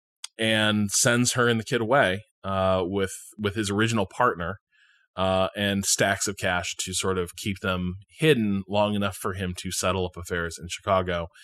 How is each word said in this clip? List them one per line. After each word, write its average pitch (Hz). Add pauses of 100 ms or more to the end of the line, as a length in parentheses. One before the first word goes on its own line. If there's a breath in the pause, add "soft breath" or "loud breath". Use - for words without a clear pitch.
(380)
and 107
sends 120
her 120
and 117
the 110
kid 123
away, 107 (220)
uh, 95
with, 98 (260)
with 104
his 107
original 107
partner, 90 (580 soft breath)
uh, 95
and 101
stacks -
of 98
cash 90
to 92
sort 95
of 87
keep 98
them 90 (220)
hidden 110
long 104
enough 101
for 98
him 92
to 92
settle 92
up 87
affairs 87
in 87
Chicago. 90 (180 loud breath)